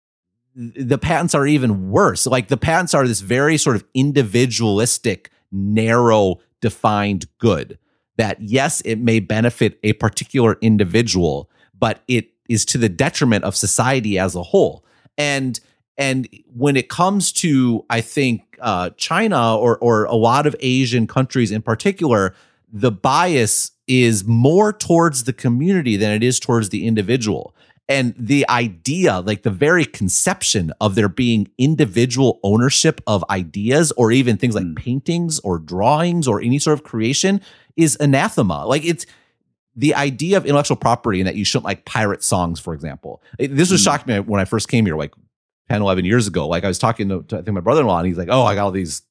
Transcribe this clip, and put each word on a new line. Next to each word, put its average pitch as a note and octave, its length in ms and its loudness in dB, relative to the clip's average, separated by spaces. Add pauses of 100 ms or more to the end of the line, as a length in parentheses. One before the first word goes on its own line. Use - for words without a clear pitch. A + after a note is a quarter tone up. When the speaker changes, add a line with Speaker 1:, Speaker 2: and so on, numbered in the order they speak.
(580)
Speaker 1:
th-, A#2+ 300 -10
the A#2+ 100 0
patents E3 380 -2
are C#3 100 2
even A2+ 460 0
worse. C#3+ 340 2
Like, B2+ 220 0
the C3 100 0
patents E3 380 0
are C3+ 120 4
this G#2+ 140 -2
very C3+ 360 2
sort C3+ 180 2
of F#2+ 180 -4
individualistic A#2+ 1400 0 (240)
narrow, G#2+ 880 2 (180)
defined G#2 680 -2 (100)
good. F#2 400 0 (400)
That, G#2+ 240 -4
yes, C3 400 -2
it A2+ 180 -4
may A2+ 200 2
benefit A2 640 -2
a G#2+ 100 0
particular A2+ 680 0
individual, G2 880 0 (280)
but A2 300 -2
it A#2+ 240 -2 (180)
is A2 160 0
to - 120 -4
the A2+ 120 2
detriment A#2 540 0
of G2 120 -4
society A2 640 -2
as F#2 160 -2
a F2 80 -8
whole. - 420 0 (320)
And, C#3 420 -2 (380)
and C3 300 -2 (260)
when C#3 220 0
it - 140 0
comes F#3+ 440 0
to, C3 560 0
I A#2 120 0
think, B2 600 -4
uh, F2+ 360 -2
China D#3 600 0
or, A#2 200 2
or A2+ 280 2
a A#2+ 100 -2
lot A#2 300 4
of D3 140 0
Asian B2+ 480 0
countries B2+ 440 -2
in G#2+ 100 -4
particular, A#2 760 0 (360)
the A2 200 0
bias C3+ 800 0 (160)
is A#2 380 2
more C#3+ 460 4
towards E3 540 0
the B2+ 80 -4
community C3 640 0
than G#2+ 140 0
it G#2+ 120 0
is B2 160 0
towards A#2 300 0
the G#2 180 -6
individual. G#2+ 680 -2 (340)
And C3 280 0
the C3 320 0
idea, A#2+ 720 0
like, G2+ 240 -4
the A#2 60 -2
very D3+ 360 2
conception - 960 -2
of G#2 160 0
there G#2 140 2
being A#2 480 0
individual B2+ 840 2
ownership A#2+ 640 2
of G2+ 240 -2
ideas G2+ 680 0
or A2+ 140 4
even A#2+ 260 2
things A#2+ 180 -2
like F#2+ 80 -2
Speaker 2:
Mm. E2 140 -8
Speaker 1:
paintings D#3+ 600 -4
or F2+ 200 -4
drawings D3 640 0
or G#2+ 160 0
any B2+ 180 0
sort D3+ 160 2
of D3+ 100 -10
creation C#3+ 560 -2 (340)
is D#3+ 240 2
anathema. C3+ 680 0
Like, C#3+ 200 -2
it's E3+ 200 -4 (680)
the C#3 200 0
idea C#3+ 420 -2
of - 80 0
intellectual C#3+ 320 0
property A#2 420 0
and F#2+ 80 0
that - 80 -4
you G#2 80 -4
shouldn't, - 220 -2
like, F#2+ 180 -8
pirate G#2+ 400 -2
songs, F2 380 -2
for E2+ 120 -10
example. D2 480 -14 (160)
It, C#3 160 -4
this E3 160 2
was G3 120 2
Speaker 2:
Mm. - 20 2
Speaker 1:
shocked D3+ 240 0
me G#2+ 140 0
when G#2 180 -2
I F#2+ 60 0
first - 240 -4
came A#2 160 2
here, E2 100 -2
like, D2 180 -8 (560)
ten, G#2 120 -2
eleven F#2 240 0
years G#2+ 220 2
ago. E2+ 200 -4
Like, E2+ 160 -2
I G2+ 60 -2
was F2+ 100 -4
talking G#2+ 300 -2
to, F#2+ 140 -6
to, G#2 160 -8
I - 20 -10
think, G2+ 140 -6
my F2+ 60 -4
brother-in-law, A2 380 2
and F2+ 80 0
he's F2 100 -2
like, F2 140 -6
"Oh, B2+ 120 4
I G#2 120 2
got G2+ 100 0
all G2 60 0
these F2+ 400 -6